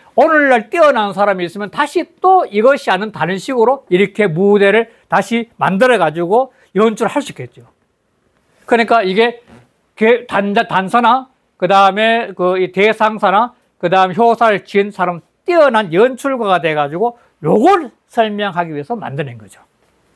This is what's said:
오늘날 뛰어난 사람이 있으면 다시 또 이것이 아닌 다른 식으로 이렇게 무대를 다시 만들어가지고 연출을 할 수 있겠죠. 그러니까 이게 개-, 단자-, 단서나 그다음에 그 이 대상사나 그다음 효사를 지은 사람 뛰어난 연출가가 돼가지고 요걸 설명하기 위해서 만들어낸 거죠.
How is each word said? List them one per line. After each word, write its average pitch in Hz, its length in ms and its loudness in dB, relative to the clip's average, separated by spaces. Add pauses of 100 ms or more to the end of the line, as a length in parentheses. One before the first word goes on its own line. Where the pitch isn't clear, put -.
(160)
오늘날 269 520 2
뛰어난 254 440 2
사람이 190 320 0
있으면 196 260 -10
다시 302 340 -4 (160)
또 370 240 4
이것이 240 460 0
아닌 202 220 -2
다른 175 260 -4
식으로 254 500 -2
이렇게 196 380 0
무대를 202 680 2 (160)
다시 220 480 -2
만들어가지고 185 960 0 (220)
연출을 214 360 0
할 285 120 -4
수 - 100 -14
있겠죠. - 300 -18 (1040)
그러니까 226 360 2
이게 220 400 -2 (540)
개-, 233 300 0
단자-, 202 420 -2
단서나 226 600 0 (260)
그다음에 196 800 0
그 180 220 -2
이 180 140 -4
대상사나 214 840 0 (240)
그다음 185 340 0
효사를 226 520 2
지은 202 260 -2
사람 175 300 -6 (240)
뛰어난 240 480 2
연출가가 233 680 0
돼가지고 156 580 -4 (240)
요걸 240 480 2 (160)
설명하기 202 680 -4
위해서 147 240 -8
만들어낸 131 420 -10
거죠. 104 220 -20 (560)